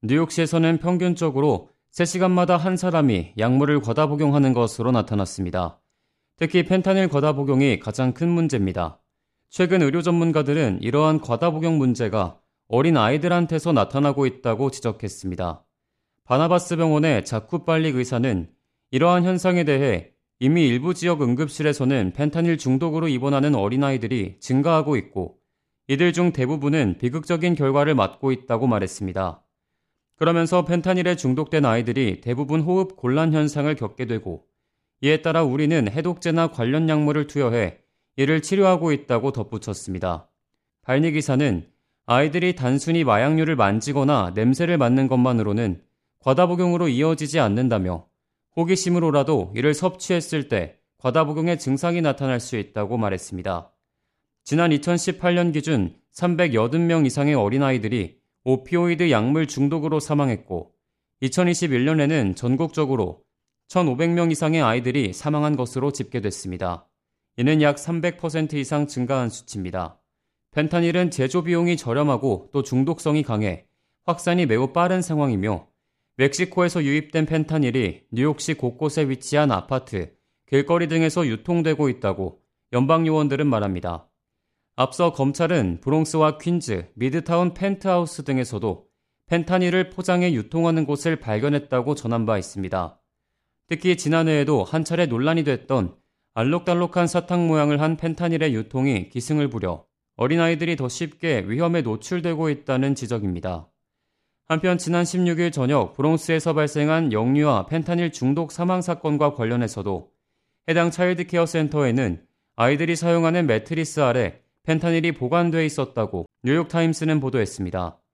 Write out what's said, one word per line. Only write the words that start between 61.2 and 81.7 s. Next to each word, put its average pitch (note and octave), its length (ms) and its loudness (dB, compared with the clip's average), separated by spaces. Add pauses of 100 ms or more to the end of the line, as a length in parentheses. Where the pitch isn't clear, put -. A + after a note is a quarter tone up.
년에는 D3 480 2
전국적으로 B2+ 880 -2 (460)
천오백 E3 440 0
명 E3+ 200 2
이상의 D#3+ 300 2
아이들이 B2 500 0
사망한 D3+ 460 -2
것으로 B2+ 340 -2
집계됐습니다. F#2+ 960 -6 (480)
이는 D3+ 260 2
약 D3 160 2
삼백 E3+ 400 -4
퍼센트 D#3 380 -4
이상 D3 320 -2
증가한 B2+ 420 -2
수치입니다. F2+ 680 -10 (520)
펜타닐은 E3+ 600 0
제조 C3+ 320 -2
비용이 F3 320 0
저렴하고 B2+ 800 0
또 C#3 100 0
중독성이 D3 580 0
강해 G#2+ 460 -4 (380)
확산이 F3 400 0
매우 B2+ 260 2
빠른 F3+ 300 0
상황이며 B2+ 640 -2 (480)
멕시코에서 F3 680 0
유입된 D3+ 440 -2
펜타닐이 D3+ 840 -2
뉴욕시 D3 440 -2
곳곳에 C#3 520 -2
위치한 C#3 440 0
아파트, G2+ 640 -4 (320)
길거리 D#3 400 2
등에서 D#3+ 400 0
유통되고 D3+ 640 0